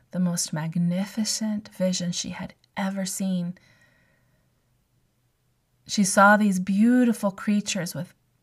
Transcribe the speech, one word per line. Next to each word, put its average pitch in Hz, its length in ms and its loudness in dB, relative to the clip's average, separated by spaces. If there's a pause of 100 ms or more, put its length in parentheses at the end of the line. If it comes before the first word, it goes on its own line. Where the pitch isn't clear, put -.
(120)
the 175 80 -4
most 175 340 -2
magnificent 190 1160 -2
vision 185 420 -2
she - 180 -6
had 180 240 -12 (240)
ever 196 280 -4
seen. 180 520 -4 (2250)
She - 160 0
saw 202 320 6
these 202 240 2
beautiful 220 720 2
creatures 208 640 -4
with - 200 -10 (300)